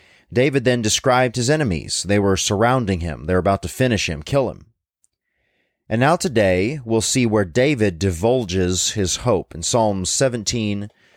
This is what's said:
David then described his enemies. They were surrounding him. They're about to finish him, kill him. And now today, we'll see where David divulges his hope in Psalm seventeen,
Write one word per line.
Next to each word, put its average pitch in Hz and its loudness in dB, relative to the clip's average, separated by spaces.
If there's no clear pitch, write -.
David 135 2
then 123 2
described 123 2
his 123 0
enemies. 117 -2
They 101 2
were 98 2
surrounding 104 0
him. 73 -6
They're 90 2
about 98 0
to 90 -6
finish 123 0
him, 73 -6
kill 131 -2
him. 50 -16
And 113 0
now 147 4
today, 110 0
we'll 113 0
see 123 2
where 107 2
David 107 0
divulges 92 0
his 95 -2
hope 101 -2
in 85 -10
Psalm 104 0
seventeen, 107 -2